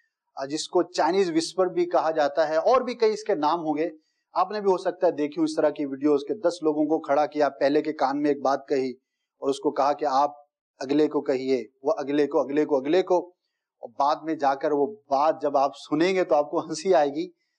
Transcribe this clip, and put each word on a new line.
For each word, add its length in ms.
آ، 80
جس 240
کو 140
چائنیز 480
whisper 360
بھی 200
کہا 240
جاتا 380
ہے، 80
اور 240
بھی 140
کئی 180
اس 120
کے 100
نام 260
ہوں 180
گے۔ 120
آپ 180
نے 100
بھی 120
ہو 60
سکتا 280
ہے 60
دیکھی 260
ہوں 60
اس 100
طرح 160
کی 160
ویڈیوز 420
کہ 60
دس 280
لوگوں 220
کو 160
کھڑا 260
کیا، 220
پہلے 340
کے 100
کان 300
میں 80
ایک 120
بات 260
کہی 220
اور 100
اس 120
کو 100
کہا 220
کہ 120
آپ 280
اگلے 300
کو 120
کہیے، 440
وہ 160
اگلے 280
کو، 140
اگلے 240
کو، 120
اگلے 260
کو، 300
اور 180
بعد 240
میں 120
جا 200
کر 180
وہ 140
بات 560
جب 140
آپ 140
سنیں 240
گے 100
تو 100
آپ 160
کو 100
ہنسی 340
آئے 140
گی 220